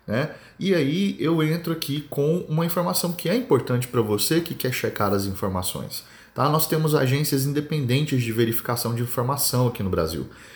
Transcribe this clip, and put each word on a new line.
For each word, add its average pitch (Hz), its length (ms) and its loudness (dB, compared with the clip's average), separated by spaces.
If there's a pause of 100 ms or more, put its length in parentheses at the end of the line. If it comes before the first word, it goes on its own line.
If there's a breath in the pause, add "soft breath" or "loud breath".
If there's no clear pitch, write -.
né? 135 240 -2 (260 loud breath)
E 190 160 2
aí 175 460 2
eu 156 240 2
entro 165 280 0
aqui 151 380 -4
com 156 400 0
uma 160 160 2
informação 175 460 0
que 170 180 -4
é 196 60 2
importante 127 520 2
pra 120 140 0
você 107 400 2
que 160 140 -8
quer 123 180 -2
checar 104 400 0
as 98 140 0
informações, 95 760 -4 (300 loud breath)
tá? 135 160 2
Nós 156 160 2
temos 156 300 2
agências 139 500 2
independentes 143 800 0
de 113 80 -2
verificação 117 640 0
de 120 80 -2
informação 127 640 0
aqui - 160 -2
no 95 80 0
Brasil. 82 360 0 (280 loud breath)